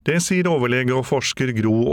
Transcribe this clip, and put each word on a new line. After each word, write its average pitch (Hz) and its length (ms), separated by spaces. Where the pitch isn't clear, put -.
Det 160 160
sier 180 240
overlege 127 480
og 127 140
forsker 131 480
Gro 110 240